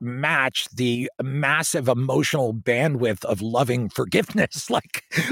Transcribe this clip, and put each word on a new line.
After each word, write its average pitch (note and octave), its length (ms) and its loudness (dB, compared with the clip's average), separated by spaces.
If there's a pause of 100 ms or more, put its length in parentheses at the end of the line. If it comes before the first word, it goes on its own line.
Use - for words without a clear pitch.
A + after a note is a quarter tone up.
match C3+ 760 0
the A#2+ 340 0 (120)
massive C#3+ 640 0
emotional C3 640 2
bandwidth A#2+ 720 0
of G#2+ 160 0
loving A#2+ 480 0
forgiveness. - 840 -2
<laughs> - 0 -
Like, - 320 -2 (300)